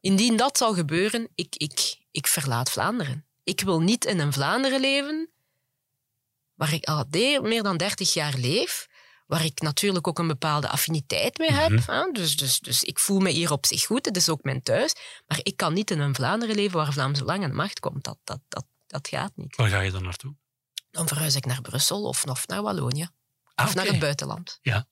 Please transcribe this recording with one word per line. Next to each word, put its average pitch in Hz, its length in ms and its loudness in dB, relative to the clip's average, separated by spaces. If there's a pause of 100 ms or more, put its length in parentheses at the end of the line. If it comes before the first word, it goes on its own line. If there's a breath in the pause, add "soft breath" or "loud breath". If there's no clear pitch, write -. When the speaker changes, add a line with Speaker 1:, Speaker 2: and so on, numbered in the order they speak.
Speaker 1:
Indien 208 360 4
dat 262 220 4
zou 220 160 4
gebeuren, 185 600 0
ik, - 220 -6
ik, - 400 -4 (140)
ik - 160 -4
verlaat 123 440 0
Vlaanderen. 156 560 -2 (180)
Ik - 160 -2
wil 185 200 2
niet 196 240 2
in 196 140 0
een 147 140 2
Vlaanderen 240 480 2
leven 285 500 0 (1200)
waar 147 180 -2
ik 156 120 -2
al 151 240 0
de-, 247 340 2
meer 226 200 0
dan 196 140 0
dertig 185 380 0
jaar 147 220 -2
leef, 143 500 0 (400 soft breath)
waar 160 180 0
ik 156 160 -4
natuurlijk 175 480 0
ook 160 100 -2
een 170 80 0
bepaalde 151 420 0
affiniteit 156 680 -2
mee 320 140 2
heb, 311 180 4
Speaker 2:
Mhm. 113 200 4
Speaker 1:
hè. 359 220 0
Dus, 165 240 0
dus, 131 220 0
dus - 240 -2
ik - 160 -4
voel 196 220 2
me 190 100 4
hier 165 220 2
op 143 140 -2
zich - 180 0
goed, 240 220 0
het 214 100 -2
is 175 120 4
ook 160 140 0
mijn 135 200 -2
thuis, 240 320 2 (320 loud breath)
maar 151 160 -2
ik 196 140 -4
kan 165 160 0
niet 208 180 0
in 156 100 0
een 139 140 2
Vlaanderen 214 420 0
leven 202 200 0
waar 151 160 0
Vlaams 139 260 0
Belang 180 260 -2
aan 139 60 -2
de - 60 -4
macht 190 240 -4
komt. - 240 -6
Dat, - 200 -8
dat, - 240 -8
dat, - 180 -10 (200)
dat 143 220 -10
gaat 147 260 -4
niet. - 220 -12
Speaker 2:
Waar 113 120 4
ga 98 120 2
je 95 100 0
dan 92 120 -4
naartoe? 92 320 -8 (560)
Speaker 1:
Dan 165 180 -2
verhuis 147 260 0
ik 135 120 -2
naar 127 140 -2
Brussel 156 440 0
of, - 200 -2
of 127 220 -4
naar 196 160 -4
Wallonië. 160 460 -2 (460)
Speaker 2:
Ah, - 120 2
Speaker 1:
Of 220 80 0
naar 185 100 0
Speaker 2:
oké. 202 80 2
Speaker 1:
het 151 100 4
buitenland. 147 600 -4
Speaker 2:
Ja. 113 300 0